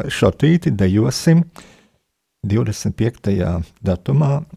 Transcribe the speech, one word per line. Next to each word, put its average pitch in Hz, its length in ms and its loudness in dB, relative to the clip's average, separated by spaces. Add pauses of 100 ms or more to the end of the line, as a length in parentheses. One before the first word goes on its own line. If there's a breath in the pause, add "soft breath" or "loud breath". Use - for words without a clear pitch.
(120)
šotīti 156 640 0
dejosim 120 680 2 (1000 loud breath)
divdesmit 104 520 -2
piektajā 98 640 -2 (220)
datumā 139 600 -2 (140)